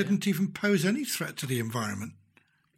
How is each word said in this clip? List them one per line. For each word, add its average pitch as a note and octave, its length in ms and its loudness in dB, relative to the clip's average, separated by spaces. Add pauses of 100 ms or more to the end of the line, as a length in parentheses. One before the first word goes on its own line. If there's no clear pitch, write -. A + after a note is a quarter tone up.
didn't G3 240 2
even F#3+ 240 0
pose G3+ 320 2
any B3 220 2
threat - 320 -6
to - 80 -6
the B2+ 140 0
environment? A2+ 540 -4 (640)